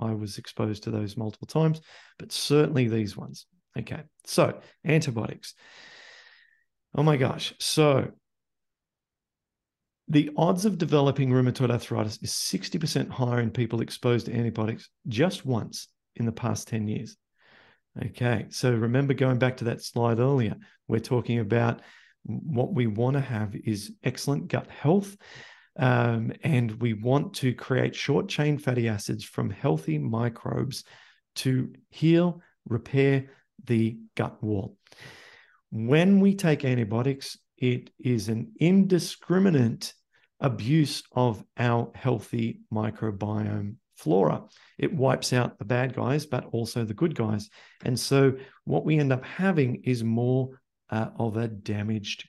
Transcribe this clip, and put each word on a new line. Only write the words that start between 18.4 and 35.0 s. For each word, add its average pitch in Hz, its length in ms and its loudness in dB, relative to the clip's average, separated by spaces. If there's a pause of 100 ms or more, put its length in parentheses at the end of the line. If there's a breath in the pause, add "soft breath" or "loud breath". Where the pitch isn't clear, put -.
so - 200 0
remember 123 440 2
going 131 240 2
back 127 180 2
to 117 80 -6
that 117 180 -4
slide 117 360 0
earlier, 127 380 2 (300 loud breath)
we're 113 140 0
talking 117 380 -2
about 117 420 0 (440 loud breath)
what 127 500 -4
we 127 120 2
wanna 120 360 0
have 107 340 -6
is 104 360 -6 (120)
excellent 151 440 -4
gut - 200 -4
health, - 480 0 (640 loud breath)
um, 120 520 2 (120)
and 120 380 0
we 117 120 0
want 123 440 0
to 127 180 0
create 127 400 -2
short-chain 151 640 0
fatty 123 280 0
acids 107 380 -4
from 120 240 -4
healthy 156 480 -2
microbes 127 880 -4 (520 loud breath)
to 131 360 -2 (160)
heal, 170 540 2 (260 loud breath)
repair 135 600 2 (340 loud breath)
the 113 340 0 (160)
gut - 280 -6
wall. 104 340 -2 (920 loud breath)